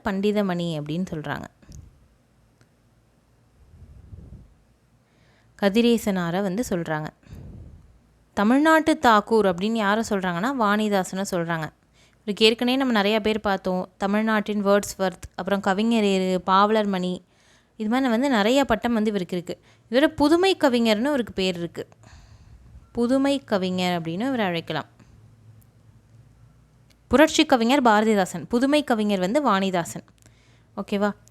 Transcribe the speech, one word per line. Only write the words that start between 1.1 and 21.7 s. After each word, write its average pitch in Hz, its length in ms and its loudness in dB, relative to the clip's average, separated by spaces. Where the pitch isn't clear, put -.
சொல்றாங்க. 147 320 -8
கதிரேசனார 202 800 2
வந்து 202 280 -2
சொல்றாங்க. 160 380 -4
தமிழ்நாட்டு 302 680 2
தாக்கூர் 214 440 4
அப்படின்னு 190 280 0
யாரை 214 360 0
சொல்றாங்கன்னா, 185 500 -2
வாணிதாசனை 202 720 0
சொல்றாங்க. 165 380 -4
இதுக்கு 214 240 0
ஏற்கனவே 240 320 2
நம்ம 247 240 0
நிறையா 214 180 2
பேர் 214 200 -2
பார்த்தோம். 185 580 -4
தமிழ்நாட்டின் 208 680 -2
வேர்ட்ஸ்வொர்த், 196 680 0
அப்புறம் 190 260 -2
கவிஞரேறு, 196 760 2
பாவலர் 208 480 2
மணி, 180 400 -4
இது 214 140 -6
மாதிரி 262 200 0
வந்து 254 220 2
நிறையா 240 320 4
பட்டம் 240 300 0
வந்து 214 160 0
இவருக்கு 190 260 -4
இருக்கு. - 240 -8
இதோட 269 160 4
புதுமை 330 520 2
கவிஞர்னு 233 480 2
இவருக்கு 254 260 -2
பேர் 185 240 -2
இருக்கு. 170 300 -10